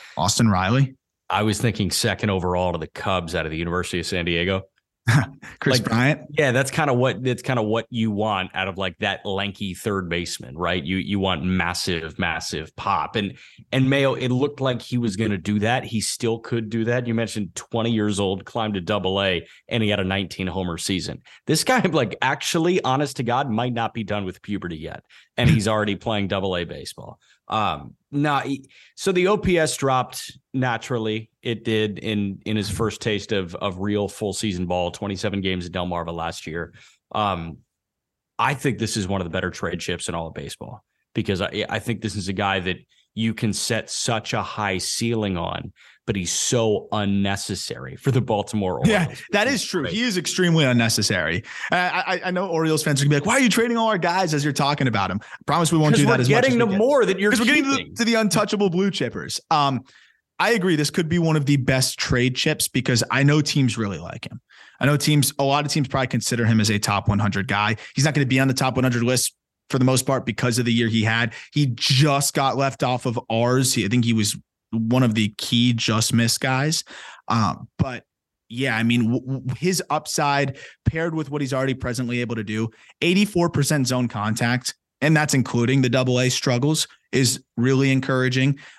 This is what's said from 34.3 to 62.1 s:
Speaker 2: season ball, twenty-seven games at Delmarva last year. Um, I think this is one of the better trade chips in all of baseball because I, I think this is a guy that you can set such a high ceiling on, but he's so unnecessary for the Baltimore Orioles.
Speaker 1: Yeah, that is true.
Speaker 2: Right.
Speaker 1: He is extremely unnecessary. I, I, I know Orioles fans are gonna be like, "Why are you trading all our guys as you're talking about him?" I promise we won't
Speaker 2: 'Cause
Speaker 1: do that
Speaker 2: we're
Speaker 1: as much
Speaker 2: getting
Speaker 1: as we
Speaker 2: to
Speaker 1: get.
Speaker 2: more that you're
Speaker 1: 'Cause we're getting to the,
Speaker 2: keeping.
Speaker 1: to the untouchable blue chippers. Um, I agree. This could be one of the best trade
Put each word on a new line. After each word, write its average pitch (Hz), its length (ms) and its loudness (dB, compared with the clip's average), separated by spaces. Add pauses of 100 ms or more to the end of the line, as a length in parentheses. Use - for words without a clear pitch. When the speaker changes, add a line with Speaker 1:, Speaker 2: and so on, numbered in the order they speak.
Speaker 2:
season 92 320 -2
ball, 87 240 -2
twenty-seven 98 500 -4
games 92 240 -2
at 87 80 -12
Delmarva 87 400 -4
last 85 340 -8
year. 82 280 -8 (380)
Um, 90 460 -4 (800)
I 123 140 2
think 123 260 -2
this 107 200 -4
is 92 100 -2
one 95 140 -2
of - 20 -4
the 85 60 -8
better 90 200 -4
trade 87 300 -6
chips - 280 -6
in 87 60 -6
all 82 120 -6
of - 80 -14
baseball - 500 -14 (300)
because 98 260 -2
I, 101 300 -4
I 110 80 -4
think 107 240 -4
this 104 140 -6
is 95 120 -6
a 98 60 -4
guy 98 260 0
that 90 160 -4 (380)
you 113 200 -2
can 110 180 -2
set - 360 -4
such - 440 -4
a 110 100 -2
high 98 360 -4
ceiling 110 580 -2
on, 87 360 -6 (340)
but 107 80 -2
he's 90 160 -4
so 110 600 0
unnecessary 98 1040 -2
for - 160 -2
the 123 80 2
Baltimore 101 580 -2
Orioles. - 100 2
Speaker 1:
Yeah, 190 260 2 (180)
that 208 160 2
is 254 160 0
true. 170 200 -4
Speaker 2:
Right. - 80 -4
Speaker 1:
He 220 100 -2
is 214 160 0
extremely 165 460 2
unnecessary. 110 800 2 (280)
I, 180 500 0
I, 185 60 -4
I - 20 -2
know 180 180 -2
Orioles 160 360 0
fans 143 160 2
are 143 60 2
gonna 147 100 4
be 143 40 2
like, 147 60 -4
"Why 226 80 2
are 277 60 4
you 254 80 4
trading 233 280 2
all 226 120 2
our 208 100 2
guys 175 360 0
as 143 100 0
you're 151 80 0
talking 143 340 0
about 98 240 0
him?" 98 120 -2
I - 140 -18 (100)
promise 160 260 2
we 160 60 4
won't 151 160 6
Speaker 2:
'Cause 143 60 6
Speaker 1:
do 143 60 6
that - 120 4
Speaker 2:
we're 127 40 4
Speaker 1:
as 120 60 4
much 185 140 6
Speaker 2:
getting 247 180 4
Speaker 1:
as 233 60 4
we 196 60 0
Speaker 2:
to 196 60 2
Speaker 1:
get. - 0 -
Speaker 2:
more 247 280 6
that 185 120 0
you're 202 120 4
Speaker 1:
'Cause 226 100 4
we're 233 60 4
getting 294 180 4
to 277 60 0
the, 277 60 2
Speaker 2:
keeping. - 180 -8
Speaker 1:
to 226 100 0
the 226 120 4
untouchable 208 520 2
blue 185 220 2
chippers. 101 500 -6 (100)
Um, 139 340 2 (560)
I 196 100 4
agree. 185 260 4
This 147 140 0
could 170 180 0
be 175 100 2
one 160 160 4
of 143 120 2
the 143 100 4
best 131 420 0
trade 123 380 0